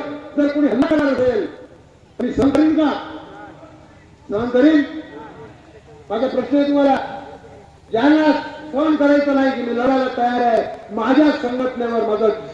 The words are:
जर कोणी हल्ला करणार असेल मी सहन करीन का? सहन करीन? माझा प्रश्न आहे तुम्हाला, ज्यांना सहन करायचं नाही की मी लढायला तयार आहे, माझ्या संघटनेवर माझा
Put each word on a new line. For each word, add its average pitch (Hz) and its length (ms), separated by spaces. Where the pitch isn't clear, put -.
जर 285 100
कोणी 285 200
हल्ला 254 200
करणार 302 260
असेल 240 340
मी 247 140
सहन 277 160
करीन 302 300
का? - 400
सहन 233 180
करीन? 285 340
माझा 226 180
प्रश्न 254 300
आहे 285 100
तुम्हाला, 285 540
ज्यांना 302 400
सहन 302 240
करायचं 285 400
नाही 269 160
की 240 100
मी 233 160
लढायला 262 300
तयार 247 240
आहे, 226 540
माझ्या 269 360
संघटनेवर 240 720
माझा 214 240